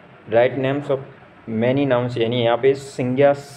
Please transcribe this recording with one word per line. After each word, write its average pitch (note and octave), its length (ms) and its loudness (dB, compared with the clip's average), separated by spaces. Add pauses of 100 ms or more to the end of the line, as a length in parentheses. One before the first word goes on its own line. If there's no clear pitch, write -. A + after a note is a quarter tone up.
(300)
"Write B2 280 2
names C#3 320 -2
of C3+ 80 -2 (640)
many C3+ 300 2
nouns", B2 260 0
यानी A#2 260 0
यहाँ A#2 120 2
पे C3+ 180 2
संज्ञा C#3 600 0 (220)